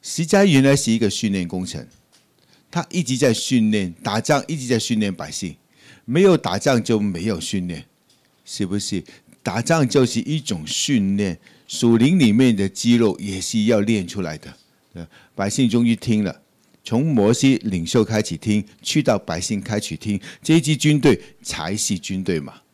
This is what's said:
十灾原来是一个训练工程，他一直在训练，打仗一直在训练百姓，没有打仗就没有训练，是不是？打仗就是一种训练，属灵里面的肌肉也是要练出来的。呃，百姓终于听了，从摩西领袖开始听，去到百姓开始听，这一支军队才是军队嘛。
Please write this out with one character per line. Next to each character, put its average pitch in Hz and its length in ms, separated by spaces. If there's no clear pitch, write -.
十 - 220
灾 196 200
原 139 180
来 139 120
是 117 160
一 113 80
个 107 100
训 104 220
练 92 160
工 92 180
程， 69 200
他 175 220
一 180 100
直 131 160
在 123 160
训 110 380
练， 98 200
打 110 180
仗 147 260
一 165 80
直 127 120
在 120 100
训 110 220
练 101 140
百 80 180
姓， 82 240
没 139 160
有 190 160
打 95 220
仗 123 240
就 110 160
没 95 240
有 101 160
训 90 280
练， 82 180
是 - 200
不 95 120
是？ 98 260
打 104 200
仗 156 260
就 131 180
是 120 140
一 151 200
种 80 280
训 101 500
练， 95 220
属 117 300
灵 151 220
里 117 120
面 120 240
的 98 140
肌 117 280
肉 110 220
也 98 220
是 107 220
要 110 160
练 104 260
出 95 160
来 78 160
的。 - 160
呃， 85 140
百 98 160
姓 127 180
终 117 160
于 117 120
听 107 300
了， - 160
从 123 220
摩 117 280
西 135 300
领 92 240
袖 113 160
开 107 180
始 87 140
听， 104 280
去 - 200
到 120 160
百 85 220
姓 101 220
开 107 180
始 85 160
听， 101 240
这 160 140
一 170 40
支 147 140
军 151 240
队 127 200
才 82 340
是 104 220
军 95 240
队 87 180
嘛。 67 160